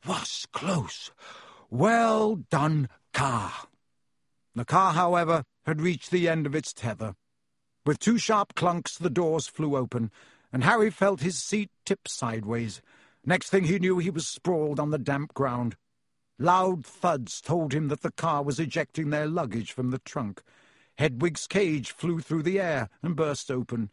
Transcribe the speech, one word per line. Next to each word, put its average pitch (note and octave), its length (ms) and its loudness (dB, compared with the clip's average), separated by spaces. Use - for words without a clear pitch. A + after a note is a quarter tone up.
was - 460 -6
close. - 600 -4
Well A3 680 4
done, D3+ 540 2
car. B2+ 380 0
The A#2+ 100 -2
car, F3+ 280 4
however, E3+ 500 4
had D#3 160 -2
reached E3+ 300 -2
the F3 180 2
end D#3+ 160 0
of C#3+ 100 -4
its D#3 180 -4
tether. A2 420 -6
With A3 140 2
two A#3 180 2
sharp G#3 380 0
clunks, F3 420 0
the F3 120 -2
doors D#3+ 380 0
flew D3+ 280 -2
open, A#2 360 -2
and C3 120 -2
Harry G#3+ 260 6
felt G3 320 2
his E3 220 -2
seat G#3 280 -2
tip - 220 -2
sideways. A2+ 760 -4
Next F3+ 240 0
thing F#3+ 140 4
he F3+ 160 2
knew, F#3 180 2
he F3 120 0
was D#3+ 180 -4
sprawled D3+ 520 0
on D3+ 120 0
the D#3 60 0
damp C#3+ 360 -2
ground. B2 420 0
Loud F3+ 460 4
thuds D3 560 -4
told D#3 320 0
him D3+ 140 0
that C#3+ 140 -4
the E3+ 100 -4
car D3+ 320 -2
was C#3 160 -2
ejecting D#3 500 -2
their D3+ 180 0
luggage B2+ 440 -4
from B2+ 200 -2
the B2+ 80 -4
trunk. A2 420 -8
Hedwig's D3 500 0
cage D#3+ 440 0
flew E3 280 -2
through D#3+ 240 -2
the F#3 160 0
air D#3 300 -2
and E3+ 140 -2
burst D3 340 -2
open. A#2+ 440 -4